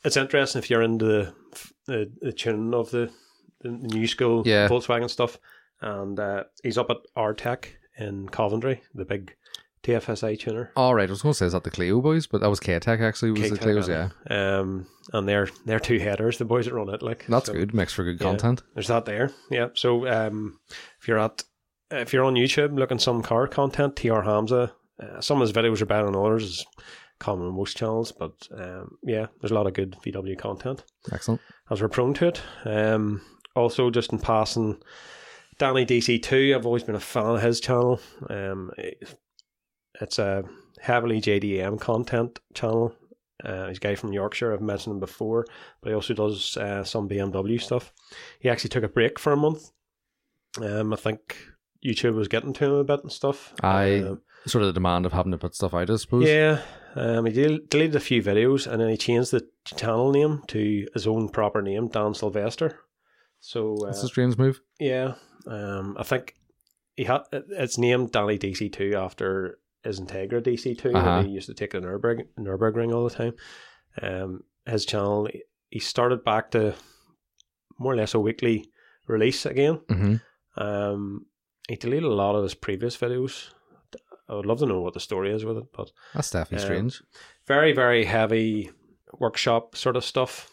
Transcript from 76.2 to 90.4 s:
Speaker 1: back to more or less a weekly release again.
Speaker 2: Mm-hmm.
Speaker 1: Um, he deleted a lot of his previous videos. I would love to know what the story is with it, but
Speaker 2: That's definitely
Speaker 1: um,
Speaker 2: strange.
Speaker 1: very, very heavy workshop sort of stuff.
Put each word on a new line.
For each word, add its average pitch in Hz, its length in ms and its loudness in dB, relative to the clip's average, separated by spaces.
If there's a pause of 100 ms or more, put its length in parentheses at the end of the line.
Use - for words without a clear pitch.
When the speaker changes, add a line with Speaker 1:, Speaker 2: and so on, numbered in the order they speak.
Speaker 1:
back 110 300 0
to 107 220 2 (1040)
more 131 160 -2
or - 20 2
less 107 180 0
a 113 60 4
weekly 110 500 0 (380)
release 113 360 2
again. 147 440 2
Speaker 2:
Mm-hmm. 104 720 0
Speaker 1:
Um, 101 640 -4 (420)
he 120 80 -8
deleted 135 280 -2
a 120 100 2
lot 101 220 2
of 104 80 2
his 90 100 -6
previous 104 420 -6
videos. 127 540 -6 (800)
I 113 60 -8
would 101 120 -6
love 117 140 0
to 147 60 2
know 95 140 0
what 87 140 -4
the 90 60 -10
story 98 320 -4
is 110 120 -4
with 110 140 -6
it, 113 60 -10 (120)
but - 140 -12 (240)
Speaker 2:
That's - 160 -4
definitely 92 340 -4
Speaker 1:
um, 98 260 -2
Speaker 2:
strange. - 120 -12 (440)
Speaker 1:
very, 147 260 6
very 120 320 6
heavy 110 640 2 (480)
workshop 117 580 0
sort 123 200 0
of 123 80 -2
stuff. - 480 -4